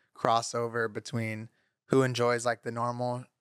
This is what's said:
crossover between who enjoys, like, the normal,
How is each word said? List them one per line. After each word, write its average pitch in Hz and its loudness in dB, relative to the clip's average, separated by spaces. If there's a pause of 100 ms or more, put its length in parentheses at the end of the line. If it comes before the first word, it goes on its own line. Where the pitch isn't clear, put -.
(160)
crossover 117 0
between 110 -6 (380)
who 135 6
enjoys, 120 2
like, 117 0
the 120 -6
normal, 123 -4 (160)